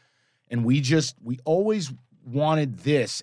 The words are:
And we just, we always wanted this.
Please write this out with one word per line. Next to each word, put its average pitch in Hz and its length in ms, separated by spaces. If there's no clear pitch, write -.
And 120 160
we 127 160
just, 139 420
we 123 220
always 185 480
wanted 143 540
this. 135 440